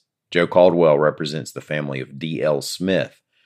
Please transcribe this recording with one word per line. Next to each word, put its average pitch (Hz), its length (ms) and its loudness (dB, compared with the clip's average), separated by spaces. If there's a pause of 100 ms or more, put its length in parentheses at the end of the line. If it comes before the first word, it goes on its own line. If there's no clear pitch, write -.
(320)
Joe 87 140 2
Caldwell 85 540 4
represents 76 520 -2
the - 80 -14
family 73 420 -8
of 69 180 -16
D 80 200 -6
L 71 220 -2
Smith, 90 580 -4 (260)